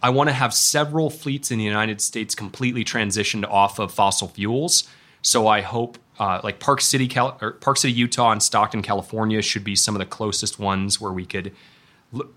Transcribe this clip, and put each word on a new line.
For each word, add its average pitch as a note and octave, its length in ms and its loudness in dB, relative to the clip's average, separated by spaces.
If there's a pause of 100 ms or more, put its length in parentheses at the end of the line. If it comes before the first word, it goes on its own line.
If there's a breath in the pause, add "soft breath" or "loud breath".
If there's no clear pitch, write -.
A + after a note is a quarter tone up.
I B2+ 80 4
wanna C#3+ 220 4
have B2+ 200 0
several D3+ 560 2
fleets C#3 400 -6
in A#2 80 0
the A2 60 0
United G#2 380 0
States - 340 -4
completely A#2+ 500 -4
transitioned G#2 640 -2
off G2+ 300 2
of G2+ 120 -4
fossil G2 360 2
fuels. A#2+ 600 0 (340 soft breath)
So A2 260 2
I G#2+ 140 6
hope, A#2 360 -6 (220)
uh, F#2 240 0
like, G2+ 160 -6
Park C#3 220 2
City, C3 260 2
Cal-, C3 340 0
or A2 120 -4
Park C3+ 240 0
City, B2+ 160 2
Utah, A#2+ 380 4
and G#2+ 120 2
Stockton, G#2+ 400 2
California, A2 580 -2
should G#2 220 -2
be G2 120 -4
some G#2 200 2
of G2 40 -2
the F#2 60 -4
closest - 540 -4
ones G2 420 -2
where G2+ 100 -6
we F#2 140 -6
could F#2+ 260 -6 (640 soft breath)
l-, B2+ 120 -8 (120)